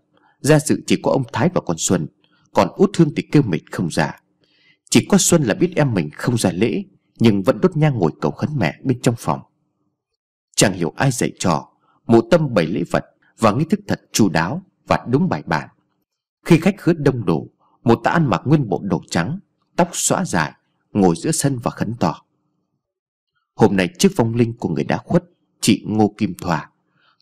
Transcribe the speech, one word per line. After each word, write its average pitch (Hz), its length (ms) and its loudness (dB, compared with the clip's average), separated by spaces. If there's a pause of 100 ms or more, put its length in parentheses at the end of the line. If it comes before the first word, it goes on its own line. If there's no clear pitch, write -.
(400)
gia 147 180 4
dự 131 280 -2
chỉ 95 160 0
có - 80 0
ông 139 120 0 (100)
Thái 135 220 -2
và 85 120 -2
con 85 120 -4
Xuân, 85 280 -2 (460)
còn 98 240 2
Út 196 200 0
Hương 160 200 2
thì 90 60 0 (100)
kêu 147 100 6
mệt 85 180 -4 (120)
không 90 180 -4
ra. - 300 -4 (720)
Chỉ - 200 4
có 202 80 4
Xuân 170 240 2
là 104 120 0
biết 180 220 -2
em 143 180 0
mình 78 180 -2
không 120 260 -2
ra 95 140 0
lễ, 117 320 -2 (340)
nhưng 104 240 4
vẫn 202 180 0
đốt 180 160 0
nhang 147 220 2
ngồi 80 220 0
cầu 76 100 -2
khấn - 260 -6
mẹ 95 280 -2
bên 127 160 -2
trong 123 180 0
phòng. 69 220 -4 (1160)
Chẳng 110 160 2
hiểu 85 240 -6
ai 139 140 0
dạy - 280 -2
trò, 78 300 -2 (380)
Mụ 117 140 6 (100)
Tâm 156 240 2
bày 87 120 2
lễ 113 240 -4
vật - 140 -2 (340)
và - 140 4
nghi 135 180 -2
thức 208 160 0
thật - 140 -4 (120)
chu 107 160 2
đáo 85 340 -4 (240)
và - 220 0
đúng 123 200 0
bài 76 180 -4
bản. 78 220 -4 (760)
Khi 165 140 4
khách 196 200 0
khứa - 140 0
đông 135 320 -2
đủ, 80 260 -2 (340)
Mụ 117 120 4
ta - 140 0
ăn 165 160 2
mặc 95 180 0
nguyên 143 240 2
bộ 85 160 -4
đồ 87 260 -4
trắng, 104 280 -4 (380)
tóc 175 160 0
xõa - 320 -4
dài, 85 280 -4 (400)
ngồi 92 240 2
giữa 131 160 -4
sân 139 260 -2
và 117 120 -6
khấn - 300 -6
to: 82 220 -2 (1300)
"Hôm - 220 4
nay 92 120 2 (100)
trước 196 180 4
vong 113 180 0
linh 117 220 0
của - 120 -4
người 76 160 -4
đã 76 140 -2
khuất, - 260 -2 (360)
chị - 260 0
Ngô 107 320 0
Kim 95 160 -4
Thoa, 82 360 -6 (520)